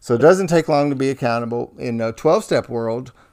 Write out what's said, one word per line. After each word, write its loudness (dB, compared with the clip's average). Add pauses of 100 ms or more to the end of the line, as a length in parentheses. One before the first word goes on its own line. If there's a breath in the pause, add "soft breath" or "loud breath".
so -2
it 0
doesn't 6
take 0
long 2
to -2
be -2
accountable. -4
In -6
a -2
twelve-step 0
world, -6 (200 soft breath)